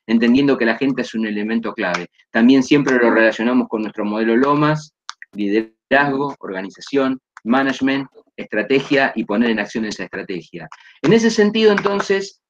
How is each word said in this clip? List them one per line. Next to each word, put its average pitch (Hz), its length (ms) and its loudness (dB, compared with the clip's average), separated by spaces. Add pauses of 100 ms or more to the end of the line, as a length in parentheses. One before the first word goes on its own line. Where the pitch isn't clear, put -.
entendiendo 120 500 4
que - 100 0
la 110 100 0
gente 135 260 -2
es - 120 -10
un 110 120 -4
elemento 107 480 -4
clave. 87 340 -4 (220)
También 127 320 6
siempre 139 340 2
lo 120 140 4
relacionamos 113 580 2
con 110 140 -4
nuestro 107 220 -8
modelo 110 320 0
lomas, 147 580 0 (380)
liderazgo, 135 1080 -2
organización, 127 800 -6 (240)
management, 135 680 -2 (280)
estrategia 135 800 0
y 113 80 -4
poner 117 260 0
en 107 80 0
acción 110 260 -6
esa 101 200 -8
estrategia. 90 640 -12 (340)
En 147 100 4
ese 226 180 4
sentido, 214 420 2
entonces, 196 760 -2